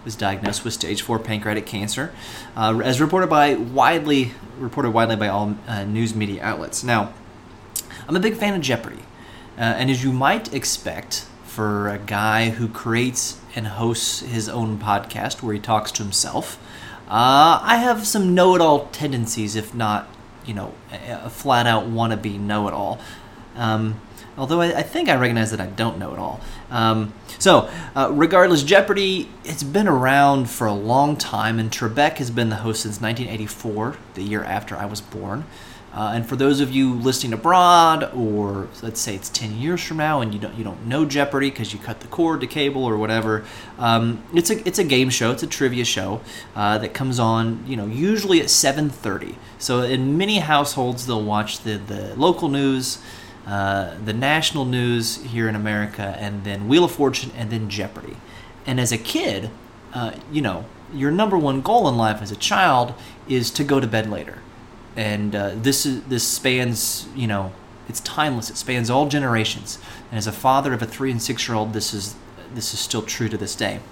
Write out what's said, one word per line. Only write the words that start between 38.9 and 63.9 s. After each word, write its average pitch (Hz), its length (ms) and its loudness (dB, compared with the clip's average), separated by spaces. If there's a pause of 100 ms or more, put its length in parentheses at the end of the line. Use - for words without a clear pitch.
say 101 160 -4
it's - 120 -10
ten 107 300 -6
years 170 240 -2
from 160 140 -8
now, 151 240 0
and 110 120 -2
you 104 60 -6
don't, 104 180 -8
you 113 60 -8
don't 107 240 -8
know 143 180 2
Jeopardy 139 460 0
'cause 107 220 -8
you 104 80 -10
cut - 180 -10
the - 100 -18
cord 165 340 0
to 127 40 -4
cable 139 380 -2
or 110 120 0
whatever, 107 480 0 (340)
um, 117 440 2 (120)
it's 170 160 4
a, 196 180 0
it's 175 100 0
a 190 60 4
game 131 260 4
show, 120 220 2
it's 131 100 -2
a 151 60 -6
trivia 123 360 0
show, 101 360 -2 (340)
uh, 104 240 2
that 110 160 -4
comes 131 240 -2
on, 113 480 2
you 131 100 -4
know, 104 100 -4
usually 185 540 2
at - 100 -2
seven 147 380 4
thirty. - 480 -6 (220)
So 123 240 2
in 131 360 0
many 202 200 2
households, 143 680 0
they'll 110 180 0
watch 107 360 -2
the, 107 180 -4
the 101 360 -8
local 170 340 2
news, 135 500 0 (480)
uh, 98 480 0 (100)
the 107 80 -4
national 143 540 0
news 120 560 0
here 117 260 -2
in 107 80 -2
America, 104 600 -4
and 101 260 -8
then 101 240 -6
Wheel 165 160 6
of 170 80 0
Fortune, 127 420 -2
and 113 140 -8
then 110 220 -4
Jeopardy. - 480 -8 (480)
And 131 120 -2
as 120 140 0
a 110 60 -2
kid, 110 500 -2 (460)
uh, 120 180 -6 (180)
you 147 120 -2
know, 90 240 -4 (260)
your 139 180 0
number 190 280 4
one 135 240 2
goal 202 260 4
in 117 80 2
life 107 240 2
as 101 100 -8
a 104 60 -6
child 139 560 4 (340)
is 127 260 0
to 151 120 0
go 139 160 4
to 127 60 0
bed 107 240 0